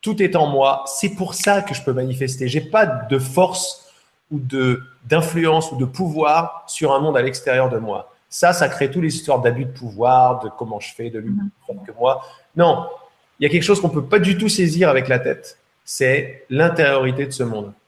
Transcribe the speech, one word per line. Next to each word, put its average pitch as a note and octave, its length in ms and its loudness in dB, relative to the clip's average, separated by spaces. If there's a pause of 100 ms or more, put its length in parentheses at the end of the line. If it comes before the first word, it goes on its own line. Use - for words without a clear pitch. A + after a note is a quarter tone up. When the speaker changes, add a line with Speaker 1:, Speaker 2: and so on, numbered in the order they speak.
Speaker 1:
Tout G#3+ 220 -2
est F3+ 140 2
en D3+ 100 4
moi, C3+ 400 2
c'est - 300 -4
pour F#3 180 -6
ça G3+ 280 2
que G3 120 -8
je - 80 -10
peux C3+ 100 -2
manifester. C3 540 -4
J'ai B2+ 140 0
pas G#3+ 260 2
de C3+ 320 -2
force - 720 -2 (400)
ou D3+ 80 -6
de, B2+ 460 0 (220)
d'influence E3 680 2
ou C3 40 -8
de C3 80 0
pouvoir D#3 840 0
sur D3 240 0
un C#3 80 4
monde D3+ 160 0
à A#2+ 60 4
l'extérieur C3 460 0
de A#2+ 100 -2
moi. G#2 360 -8 (160)
Ça, F3 220 2
ça E3 160 2
crée C#3 220 -2
toutes F3+ 120 -2
les D#3+ 140 -2
histoires C3+ 240 0
d'abus B2 240 0
de B2+ 80 -8
pouvoir, B2 720 2
de G#2+ 60 -8
comment A2 300 -10
je - 140 -16
fais, A#2 160 -10
de A2+ 80 -10
lui G#2+ 120 -8
Speaker 2:
Mhm. G3+ 560 -8
Speaker 1:
que - 120 -16
moi. - 240 0 (340)
Non, E3 300 4 (540)
il C#3+ 40 -2
y - 20 4
a - 20 4
quelque D#3+ 140 2
chose G3+ 180 2
qu'on F3 80 0
peut D3 160 -2
pas G#3 140 2
du F#3 180 2
tout G#3 140 0
saisir F3 400 2
avec C3 180 2
la B2+ 100 2
tête, C3 400 -6 (260)
c'est B2+ 680 -2
l'intériorité C#3 760 2
de C3+ 60 -10
ce C3 100 -4
monde. G#2+ 300 -6 (160)